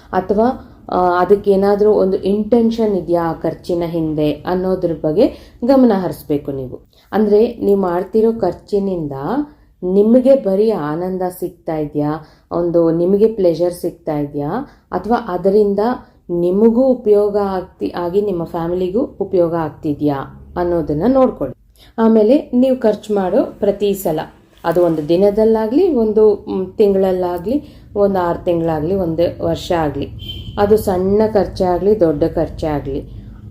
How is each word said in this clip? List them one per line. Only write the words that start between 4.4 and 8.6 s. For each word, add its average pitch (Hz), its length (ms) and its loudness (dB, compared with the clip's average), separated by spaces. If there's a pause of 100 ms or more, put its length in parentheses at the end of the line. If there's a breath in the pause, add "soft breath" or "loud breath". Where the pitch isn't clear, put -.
ಬಗ್ಗೆ 160 640 -2 (100)
ಗಮನ 254 300 6
ಹರಿಸ್ಬೇಕು 151 560 -4
ನೀವು. 131 360 -12 (240 soft breath)
ಅಂದ್ರೆ 208 360 4
ನೀವು 202 340 0
ಮಾಡ್ತಿರೋ 185 520 0
ಖರ್ಚಿನಿಂದ 190 760 -4 (720 loud breath)